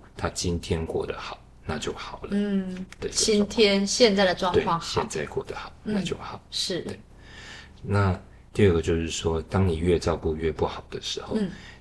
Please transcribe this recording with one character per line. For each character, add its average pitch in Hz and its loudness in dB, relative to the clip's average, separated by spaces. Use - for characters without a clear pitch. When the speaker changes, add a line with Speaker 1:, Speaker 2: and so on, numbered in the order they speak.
Speaker 1:
他 - -4
今 85 -2
天 82 -2
过 - -4
得 - -8
好， - -12
那 - -4
就 - -6
好 - -14
了。 - -10
Speaker 2:
嗯， 196 -2
Speaker 1:
对， - -6
Speaker 2:
今 208 2
天 202 4
现 208 6
在 196 6
的 180 4
状 180 -2
况 170 0
好。 - -4
Speaker 1:
对， 73 -4
现 78 -4
在 - -
过 - -6
得 - -10
好， - -12
Speaker 2:
嗯， 214 -4
Speaker 1:
那 202 0
就 165 -4
好。 - -12
Speaker 2:
是。 - -4
Speaker 1:
对。 - -8
那 98 2
第 104 6
二 90 8
个 82 4
就 85 2
是 82 0
说， 80 -2
当 95 2
你 82 2
越 85 4
照 80 0
顾 80 -2
越 80 -2
不 80 -2
好 - -8
的 - -8
时 - -6
候， - -4
Speaker 2:
嗯。 196 -2